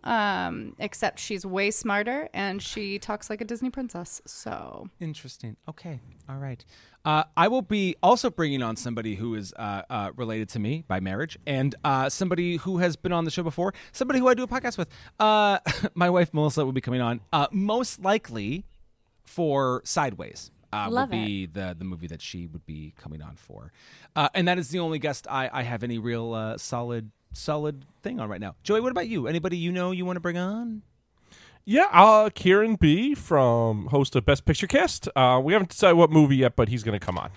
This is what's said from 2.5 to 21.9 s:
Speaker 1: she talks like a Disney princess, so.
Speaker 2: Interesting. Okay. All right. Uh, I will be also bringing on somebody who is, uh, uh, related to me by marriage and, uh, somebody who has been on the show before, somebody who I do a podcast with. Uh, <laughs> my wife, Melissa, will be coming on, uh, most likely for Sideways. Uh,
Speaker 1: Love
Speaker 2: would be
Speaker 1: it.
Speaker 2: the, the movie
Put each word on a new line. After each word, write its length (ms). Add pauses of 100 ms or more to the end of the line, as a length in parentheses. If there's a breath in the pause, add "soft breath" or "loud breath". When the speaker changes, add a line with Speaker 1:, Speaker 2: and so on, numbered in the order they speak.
Speaker 1:
she 380
talks 280
like 120
a 40
Disney 260
princess, 540
so. 640 (120)
Speaker 2:
Interesting. 560 (120)
Okay. 300 (300)
All 80
right. 280 (400)
Uh, 200 (120)
I 120
will 140
be 380
also 300
bringing 320
on 140
somebody 400
who 180
is, 200
uh, 360
uh, 240
related 360
to 100
me 260
by 140
marriage 360 (120)
and, 340
uh, 280
somebody 480
who 200
has 160
been 180
on 120
the 80
show 100
before, 320 (160 soft breath)
somebody 300
who 80
I 60
do 100
a 40
podcast 300
with. 100 (300 soft breath)
Uh, 400 (180)
<laughs> 180
my 160
wife, 220
Melissa, 320
will 80
be 80
coming 200
on, 180 (140)
uh, 180
most 540
likely 600 (600)
for 600
Sideways. 680 (200)
Uh, 180
Speaker 1:
Love 200
Speaker 2:
would 140
be 200
Speaker 1:
it. 100
Speaker 2:
the, 240
the 60
movie 240